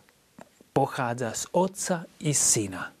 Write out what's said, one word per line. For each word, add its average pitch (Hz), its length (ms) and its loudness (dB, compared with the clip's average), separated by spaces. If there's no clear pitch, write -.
pochádza 123 560 0
z - 120 -6
Otca 185 400 0
i 147 160 0
Syna. 95 640 0